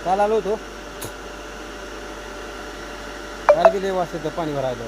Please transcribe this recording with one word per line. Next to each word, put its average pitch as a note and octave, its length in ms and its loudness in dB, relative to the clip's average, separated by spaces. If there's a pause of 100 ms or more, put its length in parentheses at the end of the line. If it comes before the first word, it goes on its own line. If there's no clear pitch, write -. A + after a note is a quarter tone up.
काल F#3 160 4
आलो G#3+ 140 6
होतो, G#3 220 4 (3000)
काल E3 160 10
बी F#3+ 120 0
लय F#3+ 80 0
वास F#3 240 2
येतो D#3 140 -2
पाणी D#3 240 -2
भरायला. B2+ 360 -2